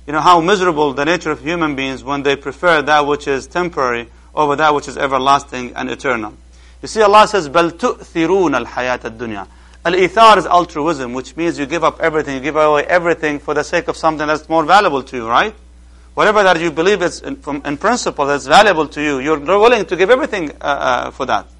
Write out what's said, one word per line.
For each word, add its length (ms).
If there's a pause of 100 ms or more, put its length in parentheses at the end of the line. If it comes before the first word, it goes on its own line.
you 80
know, 80
how 200
miserable 520
the 120
nature 260
of 100
human 340
beings 280
when 200
they 120
prefer 460
that 240
which 220
is 200
temporary 600 (260)
over 200
that 180
which 140
is 100
everlasting 760
and 140
eternal. 440 (480)
You 60
see, 140
Allah 260
says, 200
"بَلْ 240
تُؤْثِرُونَ 960
الْحَيَاةَ 360
الدُّنْيَا." 460 (380)
Al-ithar 520
is 80
altruism, 680
which 220
means 220
you 80
give 180
up 160
everything, 360
you 60
give 140
away 300
everything 540
for 160
the 80
sake 240
of 100
something 300
that's 200
more 160
valuable 380
to 160
you, 100
right? 280 (580)
Whatever 300
that 160
you 120
believe 300
is 200
in, 160
from, 280
in 120
principle 480
that's 200
valuable 440
to 120
you, 180
you're 200
willing 460
to 100
give 140
everything, 420 (100)
uh, 40
uh, 460
for 140
that. 220 (120)